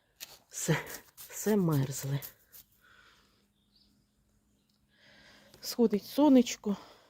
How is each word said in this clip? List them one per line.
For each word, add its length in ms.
все, 280
все 420
мерзле. 640
Сходить 440
сонечко, 720